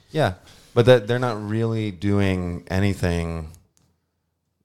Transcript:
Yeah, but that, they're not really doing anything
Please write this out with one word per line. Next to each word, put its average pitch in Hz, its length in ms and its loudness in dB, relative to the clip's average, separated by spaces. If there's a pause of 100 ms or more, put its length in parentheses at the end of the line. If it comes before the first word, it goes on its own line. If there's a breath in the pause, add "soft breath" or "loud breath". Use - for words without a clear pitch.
(120)
Yeah, 131 240 0 (380 loud breath)
but 120 120 4
that, 120 220 6
they're 120 120 -2
not 110 260 -4
really 110 460 -2
doing 92 800 0
anything 85 800 -2 (1160)